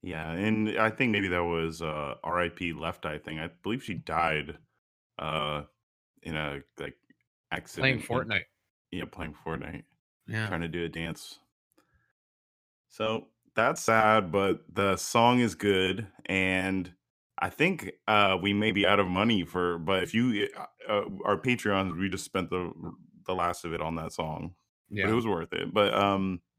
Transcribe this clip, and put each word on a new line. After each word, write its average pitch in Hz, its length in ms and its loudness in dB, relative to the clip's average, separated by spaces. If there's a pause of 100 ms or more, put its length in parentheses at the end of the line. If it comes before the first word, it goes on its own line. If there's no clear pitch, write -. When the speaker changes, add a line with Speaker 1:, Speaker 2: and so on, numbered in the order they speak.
Speaker 1:
Yeah, 80 280 -6
and 107 460 0
I 110 120 4
think 120 220 0
maybe 98 180 2
that 87 140 2
was, 82 380 -2
uh, 76 420 -4
R 87 180 0
I 87 80 0
P 85 240 -6
Left 80 320 -6
Eye 76 140 -6
thing. 80 200 -10
I 80 80 -6 (160)
believe 117 200 -4
she - 120 -8
died, 78 640 -2 (640)
uh, 76 440 -4 (600)
in 82 120 -8
a, 71 260 -6 (160)
like, - 180 -10 (540)
Speaker 2:
Playing - 140 -4
Speaker 1:
accident - 380 -2
in - 0 -
Speaker 2:
Fortnite. 104 420 -2 (480)
Speaker 1:
Yeah, 90 180 -6
playing 76 240 -10 (120)
Fortnite. 80 380 -8 (440)
Speaker 2:
Yeah. 110 200 -4
Speaker 1:
Trying 85 140 -2
to 85 60 -2
do 85 160 -4
a 82 60 -4
dance. - 500 -8 (1500)
So, 110 380 -4 (280)
that's 127 260 4
sad, 110 500 6
but 98 320 2 (100)
the 98 240 2
song 120 420 4
is 110 160 2
good, 95 520 2 (200)
and 95 680 0 (460)
I 95 100 0
think, 156 420 -2 (160)
uh, 101 340 6
we 101 120 2
may 104 180 2
be 98 140 2
out 101 140 6
of 95 80 2
money 98 380 2
for, 87 340 -2
but 92 240 0
if 85 100 -6
you, 110 420 2
uh, - 100 -12 (260)
uh, 104 140 0 (200)
our 101 120 4
Patreons, 95 600 0
we 95 120 0
just 92 160 -6
spent 90 260 -4
the, 90 200 -4 (540)
the 92 80 -4
last 87 320 -2
of 82 80 -4
it 80 80 -4
on 82 140 -4
that 80 180 -6
song. 85 400 -6 (360)
But 104 100 -10
Speaker 2:
Yeah. 95 100 0
Speaker 1:
it 110 40 2
was 117 140 0
worth 87 260 -4
it. - 200 -6
But, 104 200 4
um, 98 480 2 (180)